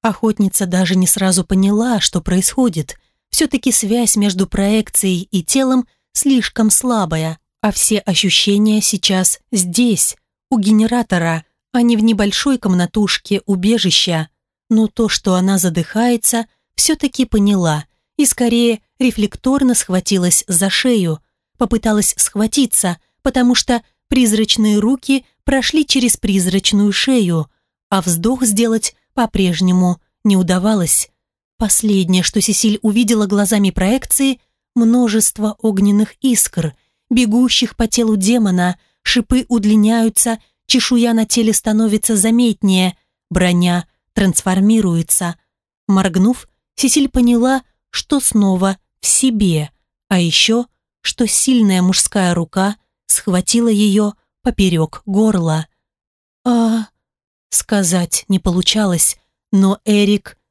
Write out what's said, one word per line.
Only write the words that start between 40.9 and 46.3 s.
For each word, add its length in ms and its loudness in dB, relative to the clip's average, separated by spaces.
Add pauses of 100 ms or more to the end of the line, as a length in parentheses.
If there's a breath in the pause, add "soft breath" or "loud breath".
на 120 2
теле 260 0
становится 640 0
заметнее, 800 2 (340)
броня 580 0 (240)
трансформируется. 1200 0 (520)
Моргнув, 600 0 (280)